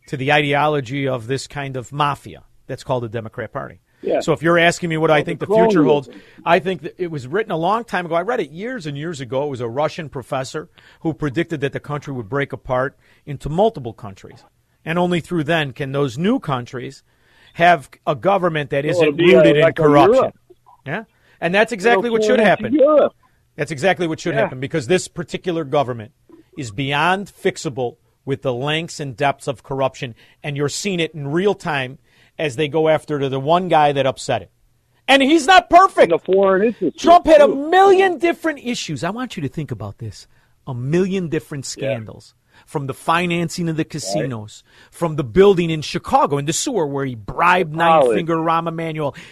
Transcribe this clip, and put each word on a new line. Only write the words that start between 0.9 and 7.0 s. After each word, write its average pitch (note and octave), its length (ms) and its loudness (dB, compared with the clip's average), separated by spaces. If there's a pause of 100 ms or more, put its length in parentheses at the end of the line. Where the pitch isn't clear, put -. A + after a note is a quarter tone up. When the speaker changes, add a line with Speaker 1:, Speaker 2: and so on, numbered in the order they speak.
Speaker 1:
of A#2+ 180 -6
this C3 180 -6
kind C#3 300 -10
of B2 160 -12
mafia C#3 540 -4 (200)
that's C3 200 -12
called B2+ 180 -2
the A#2 60 -8
Democrat A2 420 -10
Party. - 300 -12 (200)
Speaker 2:
Yeah. D#3 200 -2
Speaker 1:
So D#3+ 100 -2
if C#3 100 -2
you're E3+ 160 2
asking E3+ 320 0
me D#3+ 60 -4
what D#3+ 160 0
I D3+ 60 4
Speaker 2:
Well, D3 80 0
Speaker 1:
think E3+ 160 -8
Speaker 2:
the D3+ 40 -8
Speaker 1:
the G3 100 0
future A3 260 2
Speaker 2:
cronyism. C#3+ 40 4
Speaker 1:
holds, D3 240 0 (360)
I E3+ 140 4
think F3 240 -6
that - 140 -12
it F3 140 -6